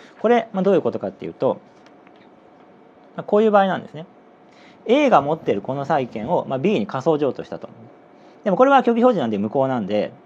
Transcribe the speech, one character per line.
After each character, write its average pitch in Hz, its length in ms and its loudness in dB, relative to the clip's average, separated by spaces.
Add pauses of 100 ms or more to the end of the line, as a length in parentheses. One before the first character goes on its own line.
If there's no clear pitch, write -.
(200)
こ 214 80 0
れ、 240 240 2
ま 190 80 -4
あ、 - 20 0
ど 196 100 2
う - 20 4
い 165 40 4
う 135 40 -2
こ 117 100 -2
と 110 60 -6
か 101 100 -8
っ 92 40 -12
て - 120 -16
い 85 60 -10
う 85 40 -12
と、 120 240 -2 (1600)
ま 170 60 -10
あ、 - 20 -12
こ 208 140 2
う 214 40 4
い 226 40 4
う 214 40 2
場 202 120 4
合 196 40 0
な 180 100 -2
ん - 60 -8
で - 60 -18
す - 60 -20
ね。 156 120 -16 (800)
A 277 240 4
が 175 100 6
持 143 140 -2
っ 160 40 -8
て - 140 -2
る 98 100 -4
こ 131 120 -6
の 139 100 -6
債 139 220 -2
権 113 220 -10
を、 165 200 -2
ま 139 80 -4
あ、 - 20 -2
B 135 200 0
に 104 80 -2
仮 135 160 -8
想 156 160 2
譲 143 140 0
渡 - 120 -10
し - 40 -20
た 85 100 -12
と。 - 100 -16 (760)
で 214 60 -2
も 180 60 0
こ 247 80 6
れ 269 60 4
は 277 80 6
虚 233 160 2
偽 226 80 0
表 247 120 4
示 180 60 -2
な 127 60 -2
ん 113 40 -2
で 104 80 -2
無 104 120 -2
効 135 160 0
な 131 140 -2
ん 98 60 -6
で、 101 260 -2 (140)